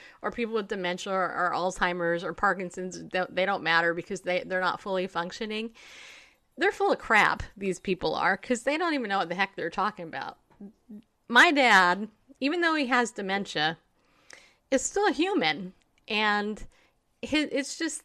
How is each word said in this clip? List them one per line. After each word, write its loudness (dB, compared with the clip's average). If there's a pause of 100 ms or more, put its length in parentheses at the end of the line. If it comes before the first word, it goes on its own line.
(220)
or -2
people -6
with -2
dementia -4
or, 0
or -2
Alzheimer's 0
or -6
Parkinson's, -2
don't, -4
they 0
don't -2
matter 4
because -8
they, -2
they're -2
not -2
fully -2
functioning. -8 (840)
They're 2
full 2
of 0
crap, 4 (160)
these -4
people -2
are, 0
'cause -4
they -2
don't 0
even -4
know 0
what -2
the -4
heck -2
they're -6
talking -4
about. -12 (880)
My 8
dad, 6 (300)
even 0
though 2
he 0
has 2
dementia, -4 (880)
is 2
still 0
a 2
human, 0 (340)
and -2 (600)
his, 0
it's -4
just -6